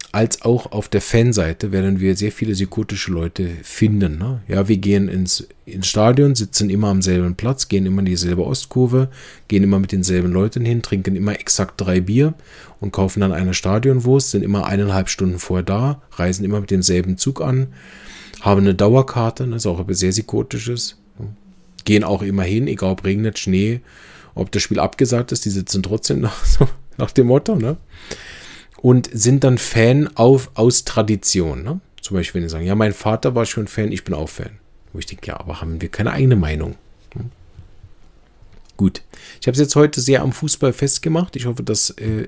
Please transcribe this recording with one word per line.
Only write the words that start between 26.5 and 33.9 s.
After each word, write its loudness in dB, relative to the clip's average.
nach -2
dem 6
Motto, 2
ne? -2
Und 6
sind 4
dann 4
Fan 2
auf, 6
aus 2
Tradition, 0
ne? -6
Zum -6
Beispiel, -4
wenn -4
die -8
sagen, -6
„Ja, 0
mein 2
Vater -2
war 0
schon -6
Fan, -4